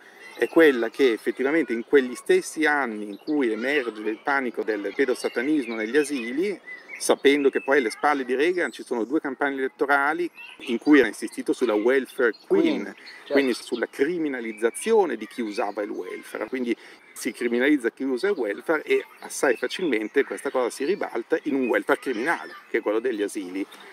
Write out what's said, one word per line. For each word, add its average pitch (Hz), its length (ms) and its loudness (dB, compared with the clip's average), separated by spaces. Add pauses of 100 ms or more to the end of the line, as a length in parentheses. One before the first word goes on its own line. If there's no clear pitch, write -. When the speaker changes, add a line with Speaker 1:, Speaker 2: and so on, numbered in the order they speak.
(380)
Speaker 1:
è 120 120 0
quella 131 400 6
che 127 240 4
effettivamente 131 580 -2
in 113 140 -4
quegli 127 280 4
stessi 175 520 0
anni 120 420 0
in 101 100 -12
cui 139 360 0
emerge 117 480 -2
il 107 200 -4
panico 135 420 -2
del 101 300 -4
pedosatanismo 123 840 -2
negli 113 200 -4
asili, 143 640 -2 (400)
sapendo 139 500 4
che - 120 -2
poi 139 160 2
alle 120 120 2
spalle 143 360 0
di 123 100 -2
Reagan 160 380 0
ci - 100 -14
sono 117 220 -2
due 147 160 -2
campagne 139 380 -4
elettorali 143 720 0 (340)
in 117 140 -2
cui 147 220 8
era 117 80 6
insistito - 460 -4
sulla 110 200 0
welfare 120 600 2 (120)
queen, - 360 2
Speaker 2:
Queen, - 20 -6
certo. - 480 -14
Speaker 1:
quindi 139 220 4
sulla 113 340 -4
criminalizzazione 139 1300 0
di 110 100 -8
chi - 140 -14
usava 104 440 -4
il 107 60 -6
welfare, - 580 -8
quindi 123 280 -2 (400)
si - 160 -6
criminalizza 120 600 2
chi - 120 -8
usa 131 240 -2
il 202 100 0
welfare 135 460 -2
e 135 220 0 (160)
assai - 340 0
facilmente 127 720 -2
questa 104 240 -6
cosa 123 200 0
si - 140 -6
ribalta 160 600 -2
in 139 120 -2
un 131 120 0
welfare 113 300 2
criminale, 120 560 -4 (160)
che 117 100 0
è - 20 -2
quello 110 180 0
degli 113 220 -2
asili 95 440 -4 (280)